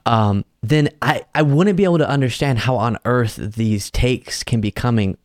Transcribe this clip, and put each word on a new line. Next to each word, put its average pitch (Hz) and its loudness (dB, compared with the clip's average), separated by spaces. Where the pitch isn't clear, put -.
um, 104 2
then 147 2
I, - -2
I 151 2
wouldn't 156 2
be 185 2
able 175 2
to 151 0
understand 135 0
how 127 0
on 110 0
earth 120 0
these 107 -4
takes - -2
can 117 -2
be 104 -2
coming 110 -2